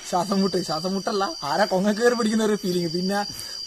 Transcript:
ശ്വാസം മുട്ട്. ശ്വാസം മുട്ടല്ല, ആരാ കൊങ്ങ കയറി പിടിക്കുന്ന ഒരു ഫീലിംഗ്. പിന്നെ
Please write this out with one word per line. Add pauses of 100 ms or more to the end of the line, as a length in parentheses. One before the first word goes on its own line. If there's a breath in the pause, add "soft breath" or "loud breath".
(100)
ശ്വാസം
മുട്ട്.
ശ്വാസം
മുട്ടല്ല,
ആരാ
കൊങ്ങ
കയറി
പിടിക്കുന്ന
ഒരു
ഫീലിംഗ്.
പിന്നെ (420 loud breath)